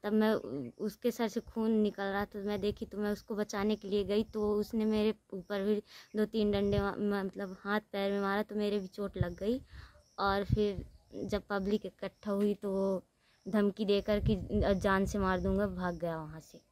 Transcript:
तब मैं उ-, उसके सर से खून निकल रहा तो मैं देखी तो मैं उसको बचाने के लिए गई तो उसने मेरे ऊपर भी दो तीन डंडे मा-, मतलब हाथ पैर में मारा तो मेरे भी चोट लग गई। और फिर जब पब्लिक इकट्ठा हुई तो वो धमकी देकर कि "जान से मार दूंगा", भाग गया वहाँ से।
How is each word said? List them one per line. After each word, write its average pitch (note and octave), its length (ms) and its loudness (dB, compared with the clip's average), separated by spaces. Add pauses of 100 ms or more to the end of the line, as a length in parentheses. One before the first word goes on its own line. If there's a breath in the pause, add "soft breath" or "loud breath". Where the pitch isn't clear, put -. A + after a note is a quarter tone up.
तब G#3 100 -2
मैं G#3+ 200 6
उ-, C3 360 -4 (100)
उसके G#3+ 320 -2
सर A3+ 160 -2
से A3 120 -4
खून A3 320 -2
निकल G#3 320 2
रहा G3 220 -2
तो G#3 140 -12
मैं G3+ 220 -4
देखी G#3 240 -4
तो G3 120 -12
मैं G#3 140 -2
उसको G#3 240 -6
बचाने G#3 400 -2
के G#3 120 -12
लिए G3+ 160 0
गई G#3 200 0
तो G#3 320 -2
उसने G#3+ 300 0
मेरे G#3+ 280 2 (200)
ऊपर G3 280 -6
भी G#3 220 0 (320 loud breath)
दो G#3+ 100 2
तीन G#3+ 260 0
डंडे G3+ 280 2
मा-, G3+ 460 -2
मतलब F#3+ 380 -8
हाथ G3+ 160 0
पैर G3 320 -2
में G3+ 100 0
मारा G3 200 0
तो G#3+ 140 -6
मेरे G#3 240 0
भी F#3 80 -8
चोट G3+ 300 -8
लग F3 220 0
गई। A#3 220 2 (580 loud breath)
और G3 240 6
फिर G#3 420 2 (400)
जब G3 240 -2
पब्लिक G3+ 360 0
इकट्ठा - 460 -8
हुई G3+ 220 2
तो G3 180 -4
वो F#3+ 320 0 (440 soft breath)
धमकी G3+ 380 2
देकर G3+ 340 2
कि G3 340 0
"जान G3 520 4
से G3+ 120 -2
मार F#3 220 2
दूंगा", F#3+ 280 0
भाग F3+ 280 -4
गया E3 220 -4
वहाँ D#3 220 -12
से। - 220 -20 (100)